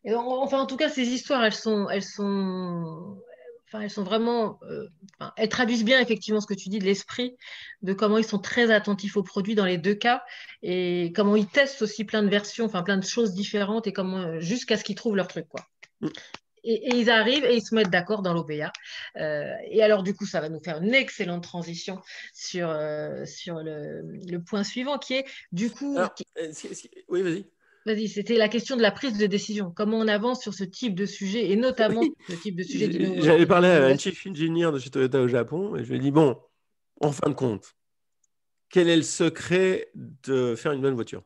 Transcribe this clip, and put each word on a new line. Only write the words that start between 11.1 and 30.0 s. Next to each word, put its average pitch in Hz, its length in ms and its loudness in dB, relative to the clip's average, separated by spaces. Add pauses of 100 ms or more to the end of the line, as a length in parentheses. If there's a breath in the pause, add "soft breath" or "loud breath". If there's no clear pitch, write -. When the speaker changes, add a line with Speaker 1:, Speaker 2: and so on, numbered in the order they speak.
Speaker 1:
comment 202 220 4
ils 208 100 4
testent 277 360 2
aussi 214 220 -4
plein 214 200 0
de 202 40 4
versions, 202 360 0
enfin, 208 180 -2
plein 196 160 0
de 185 60 -2
choses 226 300 0
différentes 202 520 -2
et 190 60 -4
comment, 190 300 -4
euh, 165 180 -6
jusqu'à 214 360 -2
ce 208 80 -6
qu'ils 196 120 -6
trouvent 214 200 -2
leur 180 120 0
truc, 165 200 -10
quoi. - 160 -12 (360)
Speaker 2:
Mm. 160 80 -4 (560 loud breath)
Speaker 1:
Et, 226 100 0
et 240 220 0
ils 233 140 4
arrivent 240 340 4
et 240 120 6
ils 226 80 2
se - 100 -2
mettent 214 160 4
d'accord 185 320 0
dans 180 120 0
l'O 165 100 0
B 151 80 -8 (100)
A. 175 100 -6 (480 loud breath)
Euh, 151 320 -4 (160)
et 214 140 4
alors, 208 220 6
du 202 100 -2
coup, 208 120 -8
ça 175 140 -2
va 151 80 -6
nous 160 140 -10
faire 156 180 -6
une 208 140 2
excellente 175 480 -2
transition 170 580 -10 (320 loud breath)
sur, 175 380 -6
euh, 151 540 -4
sur 151 320 -10
le, 156 460 -10 (260)
le 175 120 -6
point 202 220 -4
suivant 254 340 -4
qui 269 180 -6
est, 269 100 -2 (260 loud breath)
du 202 220 -2
coup, 277 240 -6
Speaker 2:
Alors, 180 180 -2
Speaker 1:
qui - 100 -14 (140)
Speaker 2:
euh, 160 140 -8
c'est, - 220 -14
c'est, - 140 -18 (200)
oui, 180 140 0
vas-y. 180 240 -2 (380)
Speaker 1:
Vas-y, 214 220 -2
c'était 202 300 -2
la 214 120 4
question 233 280 -2
de 233 60 4
la 208 100 6
prise 220 260 -4
de 208 80 4
décision. 196 480 -2
Comment 214 240 0
on 220 80 2